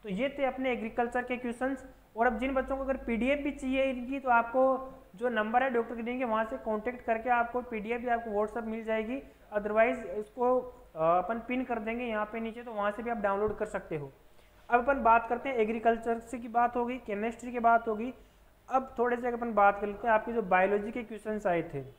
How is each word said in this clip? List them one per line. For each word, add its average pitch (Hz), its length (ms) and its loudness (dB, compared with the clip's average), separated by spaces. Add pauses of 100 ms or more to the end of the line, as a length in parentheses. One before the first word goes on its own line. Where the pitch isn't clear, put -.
तो 220 60 -12
ये 247 280 -2
थे 277 80 0
अपने 262 260 0
agriculture 233 520 -2
के 247 140 -4
questions। 247 480 -4 (320)
और 233 100 4
अब 226 120 0
जिन 269 140 -2
बच्चों 262 240 0
को 269 60 -4
अगर 262 140 -2
पीडीएफ़ 254 420 0
भी 285 120 -2
चाहिए 269 320 -2
इनकी, 262 360 -4
तो 262 100 -4
आपको 262 640 4 (240)
जो 233 140 -2
नंबर 226 340 2
है 269 60 2
डॉक्टर 233 260 -2
ग्रीन 233 240 -6
के, 262 60 0
वहाँ 220 200 0
से 254 120 -8
contact 226 480 -4
करके 226 240 0
आपको 240 320 2
पीडीएफ़ 233 400 -6
भी 247 60 -6
आपको 233 240 -2
WhatsApp 214 360 -2
मिल 220 160 -6
जाएगी, 220 380 -2 (320)
otherwise 220 560 2
इसको, 240 500 0
अ, - 400 -12
अपन 180 480 2
pin 254 160 -2
कर 240 160 -4
देंगे 226 260 -4
यहाँ 214 200 -2
पे 220 140 -8
नीचे, 226 240 -8
तो 240 80 -12
वहाँ 208 200 -2
से 220 120 -8
भी 233 60 -4
आप 226 80 -2
download 202 400 0
कर 214 80 -2
सकते 190 320 -6
हो। 139 140 -8 (580)
अब 240 100 6
अपन 262 240 2
बात 233 260 6
करते 240 200 -2
हैं 262 60 -2
एग्रीकल्चर 233 640 2
से 240 180 -10
की 240 100 -10
बात 240 280 2
होगी, 247 220 -2
chemistry 233 540 -6
की 240 80 -4
बात 233 280 6
होगी, 226 260 -4 (560)
अब 262 300 0
थोड़े 240 180 2
से 247 100 -4
अपन 233 260 -4
बात 202 280 6
कर 208 60 -2
लेते 208 200 -4
हैं 226 60 6
आपके 220 200 2
जो 233 80 0
बायोलॉजी 202 500 2
के 247 120 -6
questions 214 440 -6
आए 170 140 2 (120)
थे। 139 100 -6 (160)